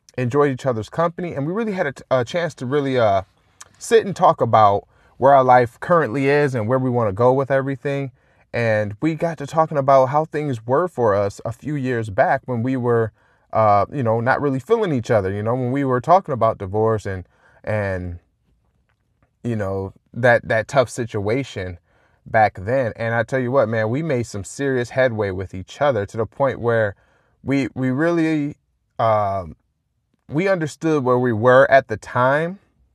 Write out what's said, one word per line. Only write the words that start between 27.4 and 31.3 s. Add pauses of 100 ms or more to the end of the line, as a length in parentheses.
we,
we
really, (420)
um, (760)
we
understood
where
we